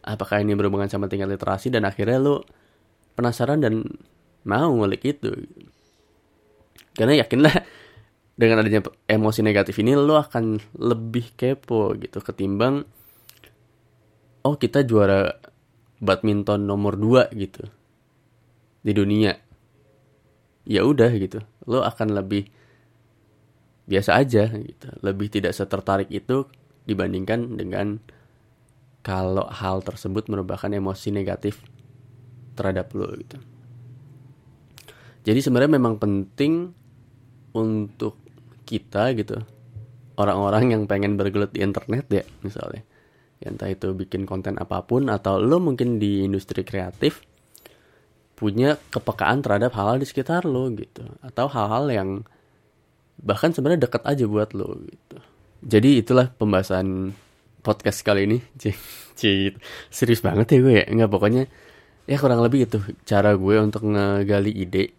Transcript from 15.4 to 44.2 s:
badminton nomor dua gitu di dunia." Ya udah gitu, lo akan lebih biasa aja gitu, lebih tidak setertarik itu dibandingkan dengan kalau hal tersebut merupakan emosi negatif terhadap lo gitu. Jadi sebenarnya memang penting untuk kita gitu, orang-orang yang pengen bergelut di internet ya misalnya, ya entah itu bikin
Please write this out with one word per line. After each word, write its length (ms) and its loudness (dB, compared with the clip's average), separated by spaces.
badminton 640 0
nomor 320 -2
dua 400 4
gitu 320 -10
di 120 -2
dunia." 400 2
Ya 160 2
udah 320 6
gitu, 240 -4
lo 160 0
akan 320 -2
lebih 320 -2
biasa 320 2
aja 320 2
gitu, 360 -14
lebih 320 -4
tidak 240 -2
setertarik 560 -4
itu 320 -2
dibandingkan 720 -4
dengan 400 -6
kalau 480 -2
hal 320 -6
tersebut 480 -8
merupakan 400 -6
emosi 400 -6
negatif 560 -6
terhadap 400 -6
lo 240 -6
gitu. 240 -18
Jadi 160 2
sebenarnya 400 4
memang 160 0
penting 720 -2
untuk 640 -4
kita 480 -2
gitu, 240 -6
orang-orang 560 2
yang 80 0
pengen 320 0
bergelut 400 -2
di 80 0
internet 480 -4
ya 120 0
misalnya, 400 -12
ya 80 -14
entah 240 -8
itu 240 -6
bikin 320 -6